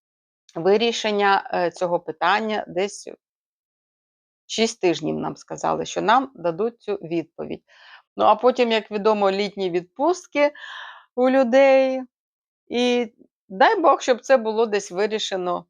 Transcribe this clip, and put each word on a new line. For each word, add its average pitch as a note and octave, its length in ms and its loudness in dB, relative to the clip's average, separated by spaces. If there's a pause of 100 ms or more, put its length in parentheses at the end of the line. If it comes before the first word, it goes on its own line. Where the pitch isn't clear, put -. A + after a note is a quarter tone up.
(560)
вирішення, G3+ 1000 0
е, F3 180 -2
цього F3 280 -2
питання G#3 680 -2
десь F#3 420 -6 (1400)
шість - 360 -2
тижнів D#3 340 0
нам D#3 200 -6
сказали, D#3+ 500 -6
що E3+ 160 -6
нам B3 340 0
дадуть F3 460 -6
цю G#3 120 -8
відповідь. D#3+ 720 -8 (540)
Ну, G#3 80 2
а G#3+ 100 6
потім, B3 360 2
як G#3+ 200 -2
відомо, G#3 400 2
літні G3 380 -4
відпустки C#4+ 840 -2 (640)
у B3+ 140 2
людей. C4 720 4 (680)
І A#3+ 460 0 (360)
дай D#4+ 300 2
Бог, F4+ 220 4
щоб B3 200 0
це C4+ 160 4
було A3 280 0
десь G3+ 260 -4
вирішено F#3 800 -4